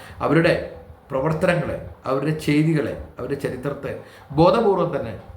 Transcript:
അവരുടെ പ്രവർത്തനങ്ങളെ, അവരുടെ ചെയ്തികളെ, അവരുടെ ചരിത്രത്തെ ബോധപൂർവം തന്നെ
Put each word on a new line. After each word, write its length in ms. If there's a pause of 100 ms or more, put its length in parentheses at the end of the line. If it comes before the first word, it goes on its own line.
(180)
അവരുടെ 580 (340)
പ്രവർത്തനങ്ങളെ, 800 (160)
അവരുടെ 320
ചെയ്തികളെ, 680 (140)
അവരുടെ 160
ചരിത്രത്തെ 680 (320)
ബോധപൂർവം 680
തന്നെ 200 (160)